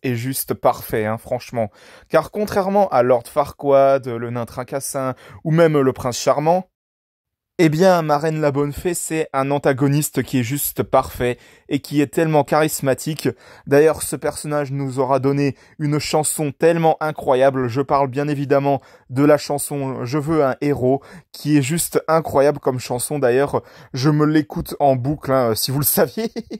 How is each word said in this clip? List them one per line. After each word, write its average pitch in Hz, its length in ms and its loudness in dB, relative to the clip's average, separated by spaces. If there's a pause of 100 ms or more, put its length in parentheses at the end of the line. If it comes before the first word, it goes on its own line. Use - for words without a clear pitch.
est 127 100 -2
juste 127 400 -6
parfait, 117 520 -2
hein, 110 120 -4
franchement. 117 540 -6 (360)
Car 156 220 0
contrairement 202 600 0
à 127 120 4
Lord 123 240 2
Farquaad, 139 800 2
le 117 240 -6
nain 120 160 -6
tracassin, 131 720 -6 (260)
ou 156 80 -4
même 160 260 6
le 131 160 4
prince - 280 -6
charmant, 156 500 0 (920)
eh 160 60 6
bien, 175 320 4
Marraine 156 400 0
la 143 120 2
Bonne 143 200 -2
Fée, 175 220 -4
c'est 160 400 -4
un 135 160 -2
antagoniste 143 720 0
qui 127 180 -2
est - 20 -2
juste 131 400 -4
parfait 123 540 -2 (320)
et 143 120 -2
qui 143 200 -4
est 143 60 2
tellement 156 360 0
charismatique. 151 880 -2 (380)
D'ailleurs, 147 340 4
ce - 160 -6
personnage 147 560 -6
nous 135 260 -4
aura 135 200 2
donné 139 380 0 (220)
une 147 200 -2
chanson 151 540 -2
tellement 165 500 2
incroyable. 135 680 2
Je 127 140 -2
parle 139 260 2
bien 143 200 -4
évidemment 139 520 0 (300)
de 135 140 2
la 147 120 8
chanson 135 680 -6
Je 123 100 -4
veux 156 260 0
un 131 200 2
héros, 135 400 0 (300)
qui 147 260 0
est - 20 6
juste 151 480 -2
incroyable 143 520 2
comme 127 200 -2
chanson. 135 380 -6
D'ailleurs, 131 440 2 (300)
je 131 160 0
me 151 160 4
l'écoute 156 560 0
en 139 160 4
boucle, 135 340 -4
hein, 127 240 2
si - 160 -4
vous 135 100 -2
le 143 40 -2
saviez. 208 480 0 (280)